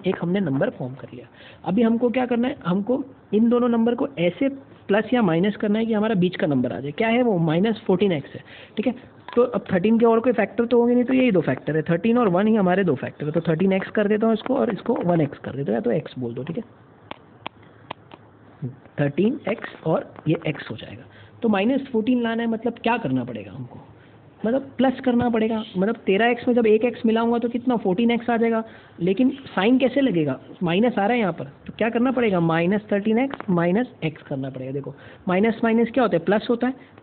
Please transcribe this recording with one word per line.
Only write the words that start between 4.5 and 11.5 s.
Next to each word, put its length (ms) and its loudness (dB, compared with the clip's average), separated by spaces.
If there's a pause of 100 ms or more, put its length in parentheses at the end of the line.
plus 260 0
या 80 4
minus 340 2
करना 240 -2
है 60 -2
कि 80 -2
हमारा 220 0
बीच 200 2
का 120 -2
number 260 0
आ 60 -6
जाए। 120 -8
क्या 160 -2
है 160 2
वो, 140 2
माइनस 500 0
फ़ोर्टीन 240 2
एक्स 220 -4
है, 100 -18 (340)
ठीक 100 -2
है। 300 -8 (180)
तो 80 6
अब 300 -2
थर्टीन 260 4
के 60 6
और 140 4
कोई 140 2
factor 320 0
तो 140 2
होंगे 160 4
नहीं, 80 4
तो 100 0
यही 180 4
दो 100 4
factor 340 -2